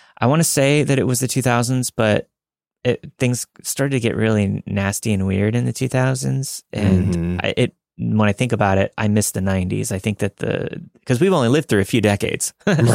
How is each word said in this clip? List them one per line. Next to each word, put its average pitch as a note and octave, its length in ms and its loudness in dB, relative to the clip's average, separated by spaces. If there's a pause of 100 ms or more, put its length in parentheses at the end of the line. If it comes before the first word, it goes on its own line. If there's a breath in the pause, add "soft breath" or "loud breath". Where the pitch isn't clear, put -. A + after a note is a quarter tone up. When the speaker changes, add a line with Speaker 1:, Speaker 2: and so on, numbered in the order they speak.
(200 loud breath)
Speaker 1:
I - 80 2
wanna D#3 160 4
say C#3+ 400 2
that C3 160 2
it G2+ 80 0
was B2 140 -2
the B2+ 80 -2
two C3+ 120 -2
thousands, B2 500 0
but G#2+ 360 0 (580)
it, B2 340 -4
things B2 260 0 (180)
started C#3 280 -4
to C3+ 80 0
get A2+ 160 0
really G#2 500 0
nasty G2 460 -2
and F#2+ 160 0
weird G2 280 0
in A#2+ 100 0
the B2 80 -2
two B2+ 160 -4
thousands. C3 840 -2
And F#2+ 420 2
Speaker 2:
Mm-hmm. F2 300 -2
Speaker 1:
I, - 140 -2
it, B2 160 0 (240)
when A2 300 0
I G2+ 60 2
think B2 180 -2
about G2+ 260 2
it, G2 200 0
I A2 100 -2
miss G#2 240 2
the - 100 -6
nineties. F#2+ 500 -2
I F#2+ 80 -4
think G#2 200 -4
that - 180 -4
the, - 440 -6 (240)
'cause B2 160 0
we've F#3+ 120 4
only C3+ 140 2
lived C#3+ 220 0
through G#2 120 4
a F#2+ 40 0
few A#2 160 0
decades. - 580 0
<laughs> - 80 -6
Speaker 2:
Right, F#3 100 2 (180)